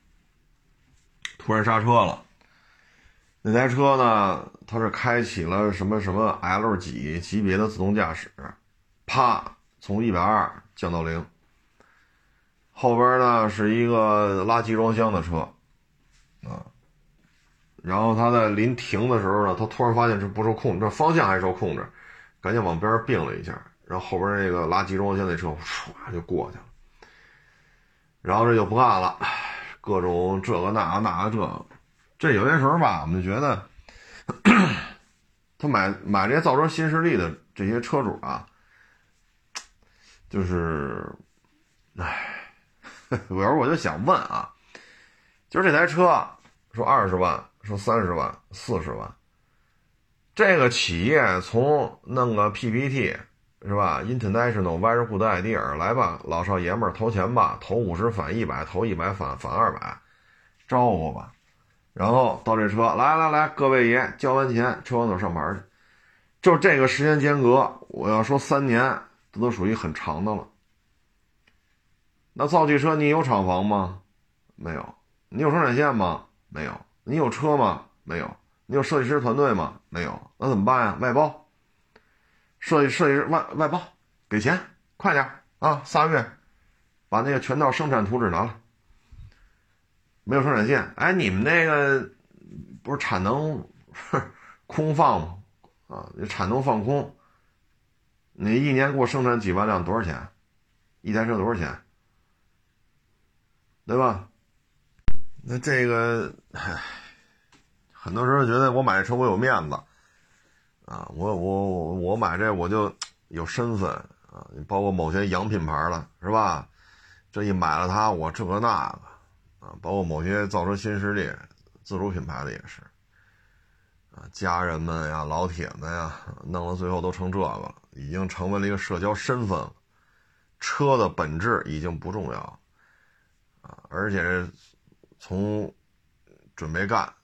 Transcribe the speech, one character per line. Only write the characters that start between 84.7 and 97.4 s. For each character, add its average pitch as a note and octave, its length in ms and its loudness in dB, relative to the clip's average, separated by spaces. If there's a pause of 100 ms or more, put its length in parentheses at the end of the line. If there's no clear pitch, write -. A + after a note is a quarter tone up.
快 F#3+ 160 0
点 C#3 120 2
儿 - 180 -18 (140)
啊！ D3 260 0
仨 D#3 220 2
月， D#3 180 2 (840)
把 G#2+ 120 0
那 C3+ 100 -2
个 C3+ 80 0
全 C3 180 -2
套 C#3+ 140 4
生 D3+ 180 -2
产 A#2 160 2
图 A#2 160 -2
纸 G#2+ 80 2
拿 E2+ 140 0
来。 A2 120 -6 (1700)
没 B2 60 0
有 C3+ 80 2
生 D3+ 100 2
产 G#2+ 140 2
线， C3 300 0
哎， E3+ 160 2
你 D#3+ 160 2
们 F#2+ 120 0
那 D#3+ 240 2
个 C#3+ 440 2 (720)
不 C3 80 -6
是 C#3+ 60 -2
产 F#2+ 260 -2
能 C#3+ 420 -2 (460)
<laughs> - 560 -6
空 D#3 260 -2
放 C3+ 280 4
吗？ E2+ 160 -10 (500)
啊， - 280 -14
你 G#2 120 -8
产 F#2+ 220 -4
能 B2+ 120 0
放 A#2 220 0
空， C#3 320 -2 (1160)